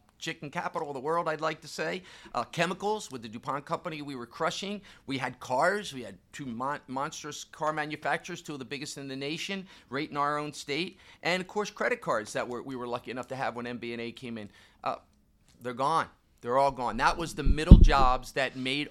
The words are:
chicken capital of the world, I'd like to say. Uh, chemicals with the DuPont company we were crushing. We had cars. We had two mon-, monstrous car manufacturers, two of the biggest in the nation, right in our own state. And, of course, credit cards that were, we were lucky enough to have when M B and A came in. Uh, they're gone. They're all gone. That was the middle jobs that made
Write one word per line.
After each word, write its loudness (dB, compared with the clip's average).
chicken -8
capital -4
of -6
the -6
world, 0
I'd -4
like -2
to -16
say. -6
Uh, -2
chemicals -4
with -10
the -12
DuPont -6
company -6
we -10
were -10
crushing. -4
We -4
had -6
cars. 0
We -10
had -14
two -12
mon-, -4
monstrous -6
car -2
manufacturers, -4
two -8
of -8
the -8
biggest -10
in -10
the -8
nation, -6
right -4
in -10
our 0
own -6
state. -6
And, 0
of -8
course, -4
credit 0
cards -2
that -2
were, -8
we -8
were -6
lucky -6
enough -8
to -8
have -4
when -8
M -8
B -8
and -8
A -8
came -12
in. -12
Uh, -2
they're -6
gone. 0
They're 0
all 6
gone. -4
That 2
was -6
the -6
middle 12
jobs 8
that -2
made -2